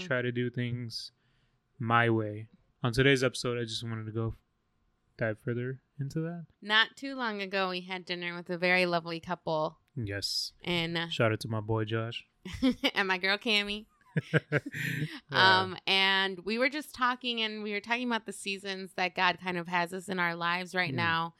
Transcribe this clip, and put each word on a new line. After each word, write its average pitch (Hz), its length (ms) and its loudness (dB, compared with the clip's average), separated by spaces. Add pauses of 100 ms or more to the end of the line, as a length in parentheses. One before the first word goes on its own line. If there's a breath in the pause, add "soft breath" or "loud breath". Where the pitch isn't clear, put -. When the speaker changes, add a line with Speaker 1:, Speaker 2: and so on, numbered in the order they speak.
Speaker 1:
try 127 140 0
to 123 100 0
do 123 180 0
things 120 640 -6 (680)
my 117 300 4
way. 110 380 0 (360)
On 120 100 0
today's 131 300 6
episode, 120 360 -2
I 120 40 -2
just 113 200 -6
wanted 110 220 -6
to 110 60 -6
go 113 240 -2 (800)
dive 110 220 -2
further 123 400 -4 (200)
into 139 220 -4
that. 165 240 -8 (160)
Speaker 2:
Not 214 340 2
too 277 200 -8
long 220 260 -4
ago, 190 280 0
we 180 120 -4
had 180 240 -10
dinner 175 300 -6
with 175 140 -10
a 175 80 -2
very 180 280 4
lovely 170 340 0
couple. 165 600 -2 (160)
Speaker 1:
Yes. 101 560 -4 (120)
Speaker 2:
And, 170 340 0
uh, 165 120 0
Speaker 1:
Shout 117 220 4
out 107 100 0
to 113 60 -4
my 110 120 -2
boy, 110 260 0
Josh. 113 400 -4 (360)
Speaker 2:
<laughs> 262 320 2
and 190 140 2
my 185 100 2
girl, 190 200 2
Cammie. 208 540 0
Speaker 1:
<laughs> - 400 -6 (1000 loud breath)
Yeah. 190 300 8
Speaker 2:
Um, 185 240 -4
and 190 540 2
we 220 180 -2
were 262 120 2
just 285 260 -6
talking, 247 460 -2
and 214 200 -4
we 208 120 -6
were 202 60 -4
talking 240 280 -2
about 226 180 -2
the 202 80 -8
seasons 196 600 -8
that 180 200 -2
God 180 280 2
kind 180 140 -2
of 170 100 -4
has 175 260 0
us 190 160 -8
in 185 100 -2
our 170 160 2
lives 170 380 -2
right 180 180 0
Speaker 1:
Mm. - 60 -4
Speaker 2:
now. 165 420 0